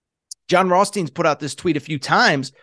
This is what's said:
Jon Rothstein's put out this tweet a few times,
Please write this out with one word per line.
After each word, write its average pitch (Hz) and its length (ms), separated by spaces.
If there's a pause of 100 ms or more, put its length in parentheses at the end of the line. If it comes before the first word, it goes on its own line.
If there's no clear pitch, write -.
(480)
Jon 185 220
Rothstein's 190 420
put 170 140
out 151 160
this 143 120
tweet 165 220
a 143 60
few 151 180
times, 165 640